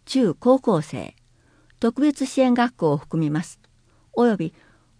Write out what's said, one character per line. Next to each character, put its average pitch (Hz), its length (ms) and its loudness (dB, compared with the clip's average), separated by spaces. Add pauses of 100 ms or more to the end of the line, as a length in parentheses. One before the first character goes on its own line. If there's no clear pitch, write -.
中 233 280 0
高 262 260 2
校 190 220 0
生、 - 360 -14 (600)
特 233 220 -2
別 285 240 0
支 262 160 -2
援 254 140 4
学 240 200 0
校 156 160 0
を 143 60 0
含 156 240 -6
み 151 80 0
ま 151 140 -4
す。 - 160 -16 (540)
お 233 120 2
よ 233 100 2
び 170 180 -8 (460)